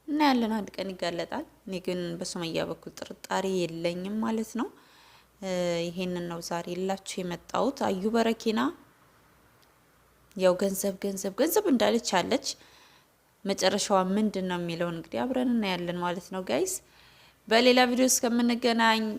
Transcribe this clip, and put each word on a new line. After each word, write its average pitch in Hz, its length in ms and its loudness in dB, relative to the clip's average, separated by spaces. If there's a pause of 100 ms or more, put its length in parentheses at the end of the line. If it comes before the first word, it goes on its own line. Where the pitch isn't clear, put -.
እናያለን፣ 269 460 2
አንድ 202 180 -4
ቀን 190 180 -8
ይጋለጣል። 175 560 -6 (160)
እኔ 190 180 -10
ግን 185 200 -4 (140)
በሱመያ 170 520 -4
በኩል 165 300 -10
ጥርጣሬ - 580 -6
የለኝም 175 640 -2
ማለት 220 380 -2
ነው። 247 120 -2 (760)
እ፣ 190 100 -6 (300)
ይሄንን 175 460 -4
ነው 170 140 -8
ዛሬ 170 280 -6
የላችሁ 190 480 -4
የመጣሁት። 180 640 -2
አዩ 196 300 0
በረኪና 226 480 2 (1800)
ያው 185 200 4
ገንዘብ፣ 190 440 0
ገንዘብ፣ 196 360 -4
ገንዘብ 330 320 2
እንዳለች 226 460 4
አለች። 185 340 2 (1000)
መጨረሻዋ 196 520 2 (100)
ምንድን 196 380 0
ነው 180 120 -2
የሚለውን 170 380 -4
እንግዲህ 165 240 -8
አብረን 247 320 0
እናያለን 180 480 0
ማለት 175 300 -4
ነው 190 140 -6
ጋይስ። 294 300 -2 (760)
በሌላ 247 380 6
ቪዲዮ 247 200 4
እስከምንገናኝ 233 1000 2 (160)